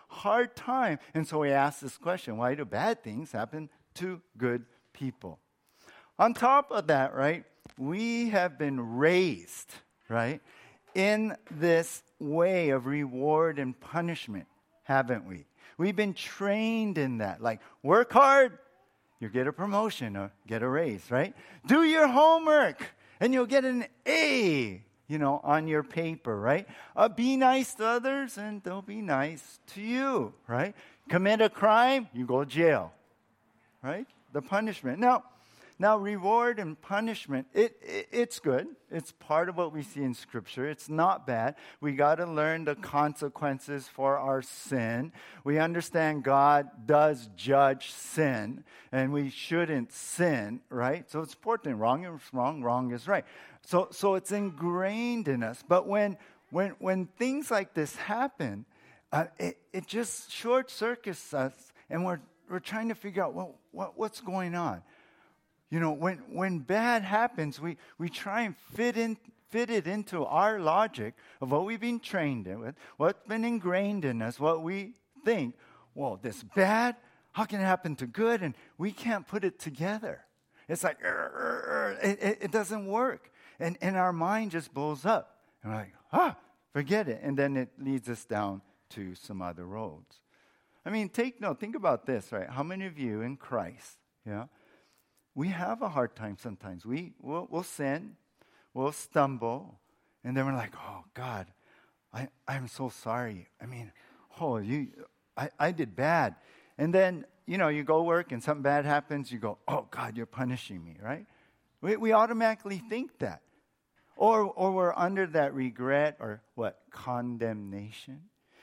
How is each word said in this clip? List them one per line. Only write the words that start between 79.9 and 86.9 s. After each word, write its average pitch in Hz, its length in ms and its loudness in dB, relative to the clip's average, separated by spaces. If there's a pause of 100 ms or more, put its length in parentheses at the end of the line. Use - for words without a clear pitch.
It's 170 140 -4
like, 170 200 -2
"Er, - 40 -4
er, - 600 -4
er," - 400 -2
it, 202 160 0
it, 214 180 0
it 196 100 -4
doesn't 208 340 -2
work. 226 460 -2 (280)
And, 170 220 -4
and 190 160 0
our 180 160 2
mind 196 380 -2
just 165 200 -6
blows 143 340 -4
up. - 340 0 (240)
And 107 100 -6
we're 110 60 -4
like, 98 140 -12 (200)
"Ah, 320 240 2 (360)
forget 160 340 0